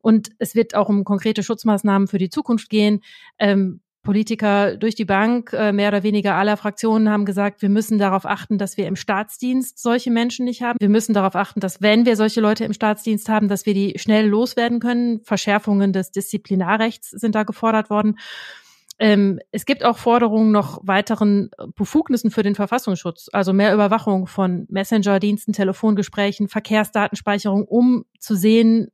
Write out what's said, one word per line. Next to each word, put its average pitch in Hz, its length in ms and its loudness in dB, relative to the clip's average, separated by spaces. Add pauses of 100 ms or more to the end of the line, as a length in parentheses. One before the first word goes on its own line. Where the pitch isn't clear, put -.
Und 220 380 2
es - 160 -8
wird 226 180 0
auch 208 160 0
um 202 140 0
konkrete 202 400 -2
Schutzmaßnahmen 202 640 0
für 202 100 -4
die 180 120 -2
Zukunft 233 400 -4
gehen. 208 320 0 (360)
Ähm, 202 440 0 (220)
Politiker 208 760 0
durch 220 180 -2
die 220 100 -4
Bank, 226 480 0
äh, 208 180 0
mehr 202 180 0
oder 202 120 0
weniger 202 320 0
aller 202 240 0
Fraktionen, 220 500 0
haben 208 160 0
gesagt, 202 380 -4
wir 202 80 0
müssen 214 300 0
darauf 190 260 0
achten, 202 320 -4
dass 196 180 -6
wir 196 120 -2
im 190 80 -4
Staatsdienst 247 840 -4
solche 240 320 -2
Menschen 240 360 0
nicht 247 180 -6
haben. 240 160 -4
Wir 208 100 2
müssen 214 240 2
darauf 190 220 0
achten, 196 240 -4
dass, 190 240 -6
wenn 220 240 4
wir 226 80 4
solche 214 260 0
Leute 220 240 2
im 214 80 -4
Staatsdienst 214 560 -2
haben, 214 180 2
dass 196 200 -2
wir 208 80 2
die 196 240 -2
schnell 214 260 2
loswerden 233 540 0
können. 240 440 -2
Verschärfungen 202 720 0
des 185 160 -2
Disziplinarrechts 202 1000 -2
sind 214 240 -4
da 214 80 0
gefordert 220 480 -2
worden. 208 260 0 (800)
Ähm, 202 420 2 (120)
es - 160 -6
gibt - 180 -2
auch 233 140 2
Forderungen 220 520 2
nach - 300 0
weiteren 202 680 0 (240)
Befugnissen 233 560 -2
für 226 100 -2
den 202 140 0
Verfassungsschutz, 196 760 -4
also 190 220 0
mehr 202 180 4
Überwachung 202 540 2
von 180 460 -4
Messenger-Diensten, 202 840 0
Telefongesprächen, 202 960 -2
Verkehrsdatenspeicherung, 208 1160 -2
um 240 400 2 (120)
zu - 160 -6
sehen 226 600 4